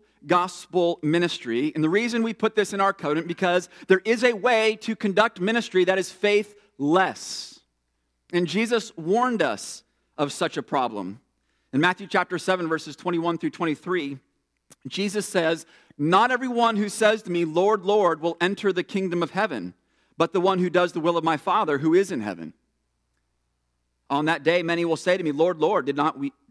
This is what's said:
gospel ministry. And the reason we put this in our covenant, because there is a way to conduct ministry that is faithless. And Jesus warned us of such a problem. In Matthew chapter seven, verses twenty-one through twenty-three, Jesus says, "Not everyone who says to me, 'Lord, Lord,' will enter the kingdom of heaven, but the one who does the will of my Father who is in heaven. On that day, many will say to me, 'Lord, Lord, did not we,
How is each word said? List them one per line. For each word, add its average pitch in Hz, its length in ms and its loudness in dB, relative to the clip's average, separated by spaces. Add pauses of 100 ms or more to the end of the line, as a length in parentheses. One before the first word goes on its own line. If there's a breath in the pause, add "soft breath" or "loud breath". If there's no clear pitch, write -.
(280 soft breath)
gospel 175 760 0
ministry. 151 720 0
And 156 100 -2
the 156 60 2
reason 226 320 0
we 226 140 -2
put 220 180 -2
this 202 200 0
in 196 60 -2
our 196 140 2
covenant, 160 340 -4
because 175 420 0 (180 loud breath)
there 190 180 4
is 226 180 2
a 247 100 4
way 220 480 2
to 226 140 -4
conduct 208 440 0
ministry 202 460 0
that 185 120 2
is 185 140 -4
faithless. 185 1400 -2 (760)
And 175 140 0
Jesus 220 500 -2
warned 214 460 0
us - 420 -4 (320)
of 143 160 -2
such - 240 -2
a 147 60 -4
problem. 113 580 -4 (540)
In 135 80 2
Matthew 180 240 0
chapter 180 320 -2
seven, 185 300 -2
verses 156 280 -6
twenty-one 170 440 -2
through 165 100 -4
twenty-three, 151 720 -4 (640)
Jesus 196 400 -4
says, 165 400 0 (320 soft breath)
"Not 185 320 4
everyone 240 460 0
who 208 140 0
says 220 340 0
to 180 80 -8
me, 170 120 0
'Lord, 180 420 2
Lord,' 185 360 2
will 165 180 -4
enter 196 320 0
the 175 120 -4
kingdom 175 400 -2
of 156 80 -4
heaven, 143 420 -4 (420)
but 165 160 0
the 190 80 0
one 185 200 2
who 180 100 0
does 180 240 2
the 175 60 -6
will 170 180 0
of 160 60 0
my 160 140 0
Father 175 420 0
who 160 160 2
is 196 160 2
in 135 100 -4
heaven. 85 320 -8 (1600)
On 147 140 0
that 156 180 0
day, 170 180 4
many 170 240 0
will 165 100 0
say 180 220 0
to 185 60 -6
me, 151 80 0
'Lord, 165 260 2
Lord, 156 300 2
did 143 80 -2
not 143 240 0
we, 139 120 -6 (200)